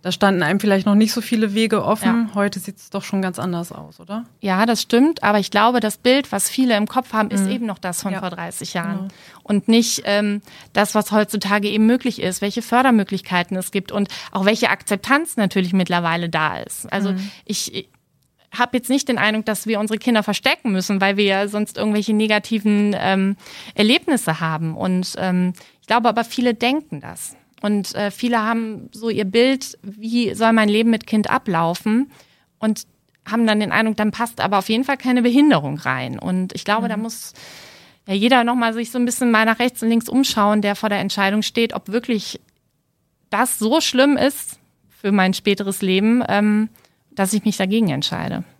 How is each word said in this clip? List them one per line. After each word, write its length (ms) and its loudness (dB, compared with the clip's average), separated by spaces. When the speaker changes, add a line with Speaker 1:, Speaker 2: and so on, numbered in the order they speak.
Speaker 1:
da 80 -4
standen 300 2
einem 180 2
vielleicht 280 2
noch 80 4
nicht 180 4
so 80 -4
viele 320 -2
Wege 320 2
offen. 440 0
Speaker 2:
Ja. 40 -14
Speaker 1:
Heute 260 -2
sieht's 300 -16
doch 140 -8
schon 180 -2
ganz 160 -4
anders 340 -4
aus, 280 -16
oder? 260 -12
Speaker 2:
Ja, 260 2
das 160 0
stimmt. 400 2
Aber 160 4
ich 140 0
glaube, 280 4
das 200 -2
Bild, 320 2
was 180 -2
viele 260 2
im 120 0
Kopf 260 -4
haben, 160 0
ist 140 0
Speaker 1:
Mhm. 80 0
Speaker 2:
eben 160 -2
noch 100 -6
das 240 -6
von 100 -4
Speaker 1:
Ja. 80 -4
Speaker 2:
vor 120 -6
dreißig 420 -10
Jahren. 240 -4
Speaker 1:
Genau. 100 -6
Speaker 2:
Und 240 0
nicht, 380 2
ähm, 360 0
das, 220 2
was 160 0
heutzutage 580 0
eben 160 2
möglich 340 2
ist, 220 -4
welche 220 -4
Fördermöglichkeiten 920 0
es 120 -6
gibt 220 -6
und 180 -2
auch 140 -2
welche 260 2
Akzeptanz 680 -2
natürlich 340 0
mittlerweile 580 0
da 280 -2
ist. 340 -12
Also 200 0
Speaker 1:
Mhm. 180 -4
Speaker 2:
ich, 300 -6
ich 120 -10
hab 160 0
jetzt 160 -2
nicht 180 0
den 120 0
Eindruck, 260 0
dass 220 -4
wir 120 0
unsere 200 -2
Kinder 240 2
verstecken 480 -2
müssen, 280 0
weil 160 2
wir 100 2
ja 220 0
sonst 300 -4
irgendwelche 360 0
negativen, 840 2
ähm, 380 0
Erlebnisse 640 2
haben. 360 -4
Und, 440 -2
ähm, 340 0
ich 60 -20
glaube 240 0
aber, 140 0
viele 320 0
denken 460 -4
das. 360 -16
Und, 300 -2
äh, 160 -2
viele 320 0
haben 500 -4
so 200 -6
ihr 120 -2
Bild, 600 0
wie 500 -2
soll 180 2
mein 160 4
Leben 220 4
mit 160 0
Kind 240 0
ablaufen? 800 0
Und 300 -4
haben 160 2
dann 140 2
den 120 -2
Eindruck, 260 0
dann 120 0
passt 320 -4
aber 160 0
auf 100 -2
jeden 160 0
Fall 140 -2
keine 240 2
Behinderung 560 4
rein. 400 -4
Und 380 -4
ich 100 -10
glaube, 220 0
da 100 -2
Speaker 1:
Mhm. 60 -4
Speaker 2:
muss 300 -12
ja 80 -2
jeder 280 4
noch 120 0
mal 180 0
sich 160 -4
so 80 -6
ein 80 2
bisschen 240 0
mal 160 4
nach 140 2
rechts 240 -2
und 60 2
links 200 2
umschauen, 540 2
der 120 0
vor 140 -2
der 120 0
Entscheidung 420 0
steht, 300 -2
ob 160 -8
wirklich 520 -4
das 300 -2
so 200 2
schlimm 380 2
ist 400 -2
für 220 -4
mein 240 2
späteres 480 -2
Leben, 440 2
ähm, 400 2
dass 200 -2
ich 120 0
mich 120 0
dagegen 320 2
entscheide. 540 -4